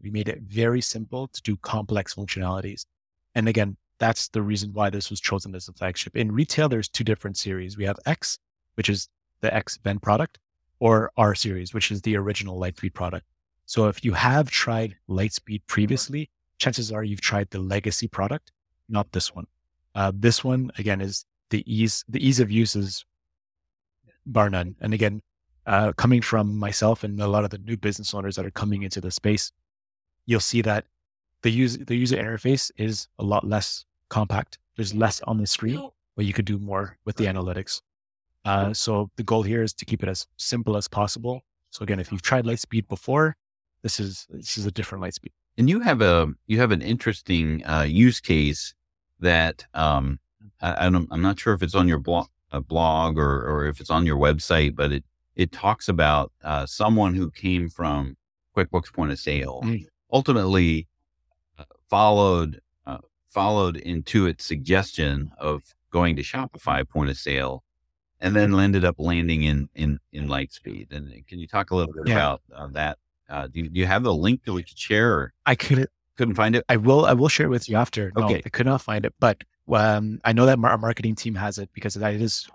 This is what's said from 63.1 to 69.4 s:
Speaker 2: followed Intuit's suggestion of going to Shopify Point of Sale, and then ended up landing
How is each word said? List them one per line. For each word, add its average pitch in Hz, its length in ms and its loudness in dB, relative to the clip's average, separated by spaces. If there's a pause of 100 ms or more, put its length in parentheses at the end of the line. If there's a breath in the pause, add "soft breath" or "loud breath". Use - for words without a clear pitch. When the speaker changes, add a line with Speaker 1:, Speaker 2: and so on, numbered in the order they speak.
Speaker 2:
followed 98 460 0
Intuit's 85 680 0
suggestion 73 960 0
of 76 240 -4 (280)
going 87 260 2
to 71 60 -4
Shopify 69 680 -6
Point 71 220 -2
of 67 60 -6
Sale, 65 460 -4 (580)
and 95 140 0
then 101 240 6
ended 98 260 4
up 87 140 2
landing 82 440 0